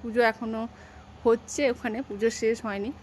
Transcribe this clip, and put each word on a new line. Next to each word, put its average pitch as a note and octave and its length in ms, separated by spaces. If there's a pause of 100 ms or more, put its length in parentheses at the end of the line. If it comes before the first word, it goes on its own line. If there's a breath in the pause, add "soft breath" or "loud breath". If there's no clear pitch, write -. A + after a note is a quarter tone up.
পুজো A#3 180
এখনও A3+ 480 (560 loud breath)
হচ্ছে A#3+ 460
ওখানে, A#3+ 320
পুজো G#3+ 280
শেষ A3+ 340
হয়নি G#3 280 (100)